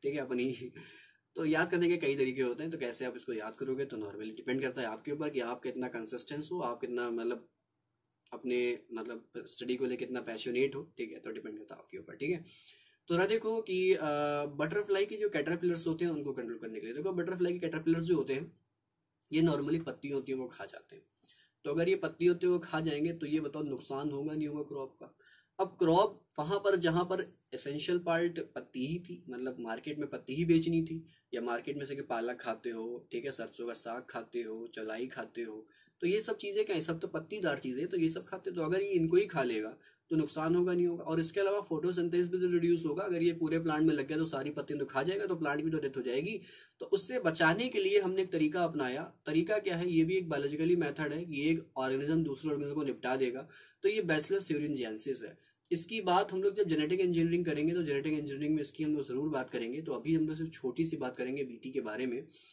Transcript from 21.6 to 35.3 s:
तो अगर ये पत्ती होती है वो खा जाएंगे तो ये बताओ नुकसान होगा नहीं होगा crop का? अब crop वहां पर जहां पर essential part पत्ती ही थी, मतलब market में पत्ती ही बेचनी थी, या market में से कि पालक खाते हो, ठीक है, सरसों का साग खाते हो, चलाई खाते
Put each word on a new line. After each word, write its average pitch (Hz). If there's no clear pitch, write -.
तो 147
अगर 165
ये 190
पत्ती 165
होती 180
है 180
वो 180
खा 160
जाएंगे 156
तो 160
ये 156
बताओ 147
नुकसान 139
होगा 143
नहीं 151
होगा 147
crop 135
का? -
अब 185
crop 175
वहां 165
पर 196
जहां 170
पर 185
essential 147
part 170
पत्ती 127
ही 165
थी, 175
मतलब 123
market 120
में 147
पत्ती 127
ही 165
बेचनी 165
थी, -
या 123
market 120
में 143
से 139
कि 139
पालक 120
खाते 117
हो, 117
ठीक 120
है, 139
सरसों 117
का 117
साग 117
खाते 120
हो, 110
चलाई 110
खाते 117